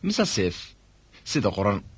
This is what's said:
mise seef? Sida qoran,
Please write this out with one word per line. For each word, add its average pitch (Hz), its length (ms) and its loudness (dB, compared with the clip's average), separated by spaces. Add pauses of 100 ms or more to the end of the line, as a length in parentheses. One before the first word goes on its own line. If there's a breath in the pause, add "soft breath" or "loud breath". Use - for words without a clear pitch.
mise 202 240 2
seef? 90 300 0 (680 soft breath)
Sida 107 260 0
qoran, 98 300 0 (180)